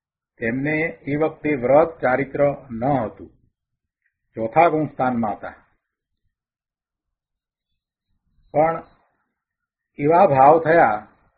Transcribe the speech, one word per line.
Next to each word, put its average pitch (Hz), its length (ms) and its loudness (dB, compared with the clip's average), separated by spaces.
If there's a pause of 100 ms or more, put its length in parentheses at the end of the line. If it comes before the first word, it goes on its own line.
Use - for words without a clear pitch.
(400)
તેમને 131 340 -6 (320)
એ 143 100 -6
વખતે 156 400 -4
વ્રત 135 340 2 (100)
ચારિત્ર 135 420 -4 (280)
ન 113 120 -10 (140)
હતું, - 340 -8 (1080)
ચોથા 156 320 0
ગુણસ્થાનમાં 127 680 -4
હતા. - 200 -18 (3000)
પણ 160 220 0 (1200)
એવા 165 280 2
ભાવ 139 340 6
થયા 151 380 2 (400)